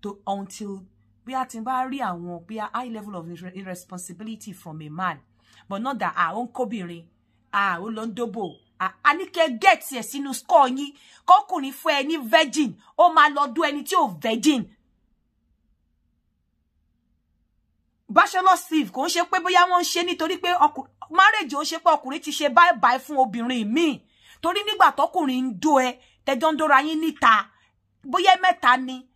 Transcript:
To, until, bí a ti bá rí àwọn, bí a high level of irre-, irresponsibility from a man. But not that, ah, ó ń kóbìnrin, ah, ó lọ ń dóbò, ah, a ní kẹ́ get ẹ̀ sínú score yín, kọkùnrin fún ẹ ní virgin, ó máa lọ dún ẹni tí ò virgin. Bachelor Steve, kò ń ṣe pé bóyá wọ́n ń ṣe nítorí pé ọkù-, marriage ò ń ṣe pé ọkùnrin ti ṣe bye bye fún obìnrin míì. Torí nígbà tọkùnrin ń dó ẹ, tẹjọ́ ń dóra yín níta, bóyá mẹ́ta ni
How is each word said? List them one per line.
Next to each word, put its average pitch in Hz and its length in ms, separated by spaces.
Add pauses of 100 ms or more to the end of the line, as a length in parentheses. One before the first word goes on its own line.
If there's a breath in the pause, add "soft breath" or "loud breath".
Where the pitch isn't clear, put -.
To, 202 260
until, 196 580 (400)
bí 254 100
a 262 100
ti 240 140
bá 254 300
rí 269 100
àwọn, 175 460
bí 220 140
a 208 140
high 247 160
level 208 260
of 170 100
irre-, 175 300
irresponsibility 190 960
from 160 280
a 151 80
man. 165 300 (480 soft breath)
But 196 140
not 254 180
that, 175 160
ah, 170 180
ó 220 140
ń - 40
kóbìnrin, 185 540 (480)
ah, 196 260
ó 202 100
lọ 220 180
ń 226 60
dóbò, 190 420 (240)
ah, 185 140 (100)
a 285 100
ní 359 180
kẹ́ 320 300
get 381 200 (100)
ẹ̀ 247 120
sínú 277 300
score 277 360
yín, 277 260 (300 soft breath)
kọkùnrin 359 480
fún 320 200
ẹ 277 140
ní 320 100
virgin, 277 580 (220 soft breath)
ó 339 160
máa 302 160
lọ 285 240
dún 311 140
ẹni 285 160
tí 392 120
ò 330 120 (140)
virgin. 226 440 (3500)
Bachelor 370 480
Steve, 302 340
kò 262 140
ń 349 40
ṣe 339 160
pé 370 140
bóyá 359 300
wọ́n 359 120
ń 339 80
ṣe 359 140
nítorí 349 340
pé 359 160
ọkù-, - 340 (220)
marriage 381 460
ò 285 80
ń - 20
ṣe 330 140
pé 339 120
ọkùnrin 294 300
ti - 100
ṣe 294 220
bye 349 240
bye 247 220
fún 285 180
obìnrin 240 480
míì. 262 360 (420 soft breath)
Torí 370 200
nígbà 403 280
tọkùnrin 277 500
ń 254 180
dó 302 200
ẹ, 247 180 (300 soft breath)
tẹjọ́ 277 240
ń 302 80
dóra 294 240
yín 311 180
níta, 233 480 (560)
bóyá 370 360
mẹ́ta 349 360
ni 254 380